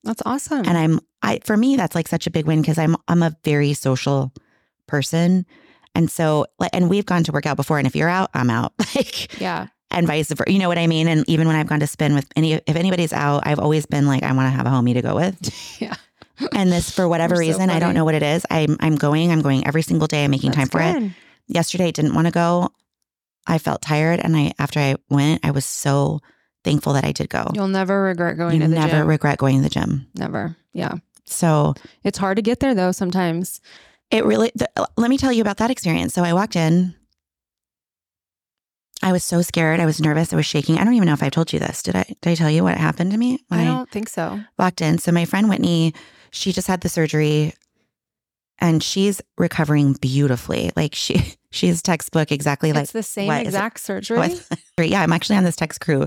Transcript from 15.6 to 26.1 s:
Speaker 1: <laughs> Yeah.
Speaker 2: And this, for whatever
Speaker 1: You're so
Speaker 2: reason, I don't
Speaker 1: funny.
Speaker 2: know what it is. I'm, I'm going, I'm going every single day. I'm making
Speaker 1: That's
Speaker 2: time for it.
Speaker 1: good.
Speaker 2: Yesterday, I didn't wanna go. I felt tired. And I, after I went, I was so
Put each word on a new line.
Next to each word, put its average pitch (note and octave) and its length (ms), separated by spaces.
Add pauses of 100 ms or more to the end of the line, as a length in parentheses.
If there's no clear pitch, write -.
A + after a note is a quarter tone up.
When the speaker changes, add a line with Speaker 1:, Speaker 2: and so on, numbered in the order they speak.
Speaker 1:
<laughs> - 20
Yeah. - 140 (580)
Speaker 2:
And F#3+ 180
this, F3 200
for F#3 180
whatever E3+ 280
Speaker 1:
You're E3+ 80 (100)
so - 40
Speaker 2:
reason, F#3+ 120
I E3 80
don't E3+ 100
Speaker 1:
funny. F3+ 60
Speaker 2:
know E3 100
what D#3 100
it D3+ 80
is. D3+ 280
I'm, D#3 300
I'm D#3 160
going, D#3 360
I'm D#3+ 80
going C3+ 260
every D#3 140
single D#3 260
day. D3+ 180
I'm C#3+ 60
making C3+ 220
Speaker 1:
That's C3+ 160
Speaker 2:
time - 0
for D#3+ 140
it. E3 180
Speaker 1:
good. G3+ 140 (320)
Speaker 2:
Yesterday, F3 420
I - 40
didn't D3+ 220
wanna E3 160
go. E3+ 380 (760)
I E3 120
felt - 240
tired. D#3 400
And D#3+ 140
I, C#3+ 220
after C#3+ 220
I C#3 160 (120)
went, C#3+ 360
I D3+ 60
was C#3 140
so C#3+ 560 (420)